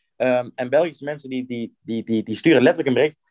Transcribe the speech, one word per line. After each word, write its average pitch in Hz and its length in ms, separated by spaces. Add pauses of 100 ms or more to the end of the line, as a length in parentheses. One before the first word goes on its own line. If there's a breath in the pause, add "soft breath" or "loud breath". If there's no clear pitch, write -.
(160)
Ehm, 123 380
en 123 160
Belgische 147 340
mensen 143 260
die, 127 160
die, 117 340
die, 113 240
die, 110 180
die 107 140
sturen 139 260
letterlijk 139 260
een 123 140
bericht. 151 160 (120)